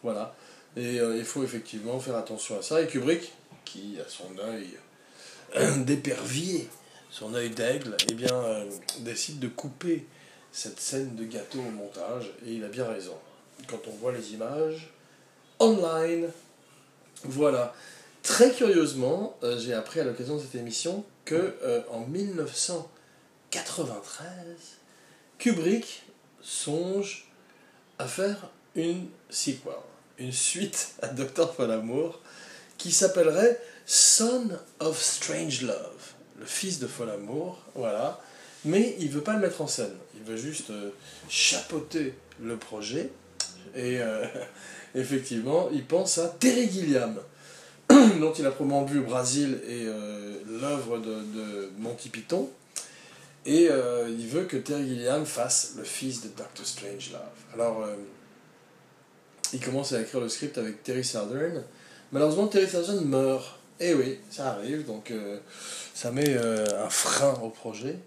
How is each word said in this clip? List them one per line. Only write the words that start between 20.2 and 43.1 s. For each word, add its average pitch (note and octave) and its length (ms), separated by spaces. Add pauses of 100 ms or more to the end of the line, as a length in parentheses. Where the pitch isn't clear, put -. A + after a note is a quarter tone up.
de D3 60
cette B2+ 120
émission B2+ 500 (200)
que, F3 400
euh, A#2+ 260
en A#2 120
mille F3+ 340
neuf D3+ 200
cent - 360 (580)
quatre-vingt-treize, E3+ 1300 (640)
Kubrick G3+ 640 (400)
songe F#3 880 (680)
à - 80
faire F#3+ 460 (240)
une F3 320 (220)
sequel, - 420 (460)
une B2+ 140
suite - 680
à A2+ 60
Docteur C3 460
Folamour, A#2 680 (580)
qui F3 140
s'appellerait F#3 680 (260)
Son A#3+ 640 (300)
of D#3+ 220
Strange D3+ 600
Love, - 520 (260)
le G#2+ 60
fils F#3 340
de B2+ 80
Folamour, A#2 760 (140)
voilà. A#2+ 440 (460)
Mais G#3 340
il D3+ 100
veut C#3+ 120
pas G#3+ 120
le G#3+ 60
mettre F3+ 220
en C#3+ 60
scène, G#2 260 (220)
il G#2+ 80
veut A2+ 140
juste, C#3+ 340
euh, G2+ 200 (380)
chapeauter - 840 (260)
le A2+ 160
projet, G#2+ 540 (640)